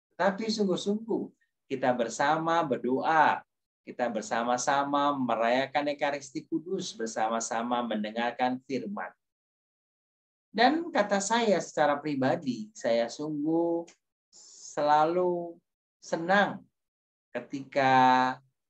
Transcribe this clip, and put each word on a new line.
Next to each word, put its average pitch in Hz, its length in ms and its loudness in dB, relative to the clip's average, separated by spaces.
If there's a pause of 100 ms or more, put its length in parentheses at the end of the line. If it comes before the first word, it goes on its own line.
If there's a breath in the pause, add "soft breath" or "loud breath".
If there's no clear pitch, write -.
(200)
Tapi 196 320 0
sungguh-sungguh 208 800 -2 (400)
kita 127 240 0
bersama 151 720 0
berdoa, 123 720 2 (480)
kita 120 240 -4
bersama-sama 139 1040 0
merayakan 131 800 0
Ekaristi 143 480 -6
Kudus, 170 560 -6
bersama-sama 113 800 -2
mendengarkan 117 880 -2
firman. 101 400 -8 (1400)
Dan 294 400 2
kata 202 320 0
saya 220 400 2
secara 147 320 0
pribadi, 135 800 -2
saya 117 320 0
sungguh 160 800 -2 (880)
selalu 170 800 2 (480)
senang 175 560 0 (720)
ketika 131 1040 2 (340)